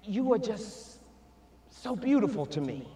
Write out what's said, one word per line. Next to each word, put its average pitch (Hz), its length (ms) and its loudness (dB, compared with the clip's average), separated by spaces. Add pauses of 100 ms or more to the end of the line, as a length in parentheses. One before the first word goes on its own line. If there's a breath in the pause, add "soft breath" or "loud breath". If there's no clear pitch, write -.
You 254 300 2
are - 40 6
just 220 600 -6 (680)
so - 260 -6
beautiful 226 520 4
to - 140 -4
me. 131 340 -4